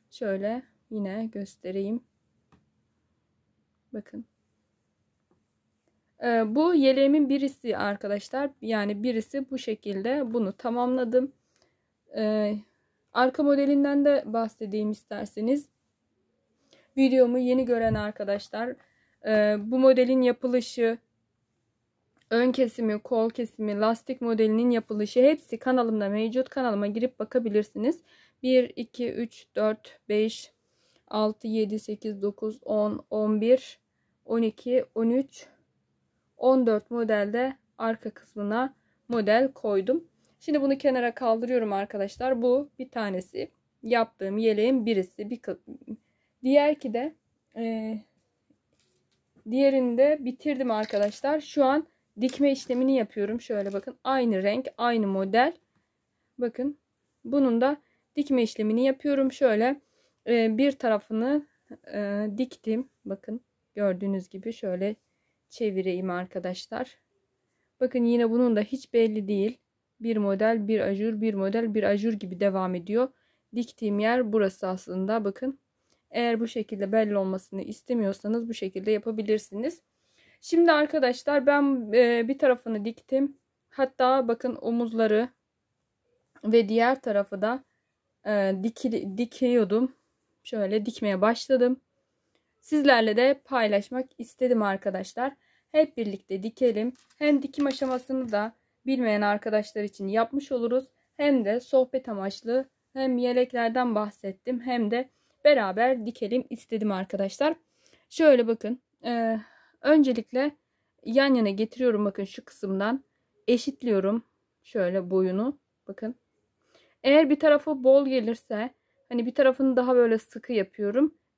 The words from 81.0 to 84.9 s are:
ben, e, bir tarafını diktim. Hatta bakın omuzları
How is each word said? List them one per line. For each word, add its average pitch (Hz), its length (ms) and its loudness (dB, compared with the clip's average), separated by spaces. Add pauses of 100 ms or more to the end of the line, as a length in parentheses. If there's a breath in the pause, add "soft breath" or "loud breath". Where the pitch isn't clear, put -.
ben, 277 480 2
e, 233 340 4
bir 269 100 -2
tarafını 233 460 0
diktim. 269 540 -4 (320)
Hatta 262 580 0
bakın 233 320 -4
omuzları 226 680 0 (1160)